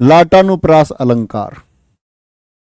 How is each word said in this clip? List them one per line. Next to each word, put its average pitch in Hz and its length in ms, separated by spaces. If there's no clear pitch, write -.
लाटानुप्रास 160 880
अलंकार, 117 680